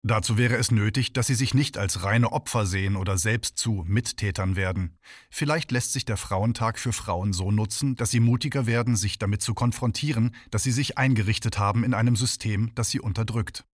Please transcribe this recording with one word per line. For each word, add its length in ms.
Dazu 300
wäre 200
es 120
nötig, 440
dass 120
sie 80
sich 220
nicht 240
als 240
reine 280
Opfer 360
sehen 280
oder 220
selbst 400
zu 300
Mittätern 680
werden. 440
Vielleicht 400
lässt 220
sich 120
der 100
Frauentag 640
für 160
Frauen 400
so 160
nutzen, 460
dass 160
sie 80
mutiger 480
werden, 280
sich 220
damit 240
zu 140
konfrontieren, 800
dass 100
sie 100
sich 280
eingerichtet 580
haben 260
in 120
einem 200
System, 600
das 160
sie 80
unterdrückt. 680